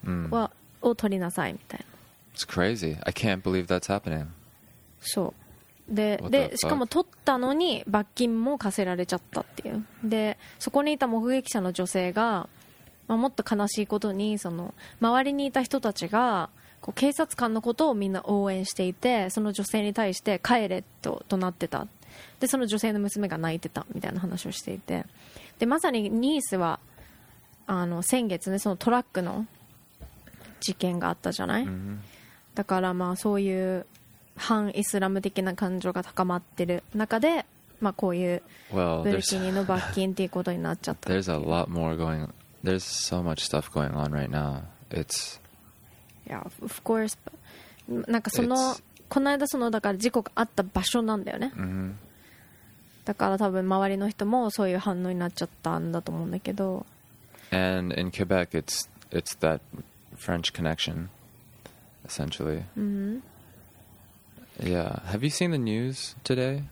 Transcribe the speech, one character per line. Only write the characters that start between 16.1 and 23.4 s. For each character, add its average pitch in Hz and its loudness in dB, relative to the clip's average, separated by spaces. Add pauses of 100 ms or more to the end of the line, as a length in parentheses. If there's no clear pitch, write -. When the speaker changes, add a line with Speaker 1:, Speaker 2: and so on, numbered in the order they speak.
Speaker 2:
こ - -6
う、 - -8
警 277 4
察 - 0
官 226 2
の 220 0
こ 240 2
と 311 4
を 247 4
み 202 0
ん 190 0
な 185 -2
応 202 4
援 190 0
し - -6
て 185 2
い 180 0
て、 220 2
そ 214 -2
の 208 0
女 196 -2
性 214 0
に 208 0
対 202 2
し - -6
て 196 2
「帰 226 4
れ」 185 -2 (180)
と - -6
怒 196 2
鳴 185 2
っ - -10
て 170 -4
た。 - -4 (500)
で、 269 0
そ 269 2
の 247 2
女 214 0
性 220 2
の 208 0
娘 202 -2
が 160 -4
泣 165 0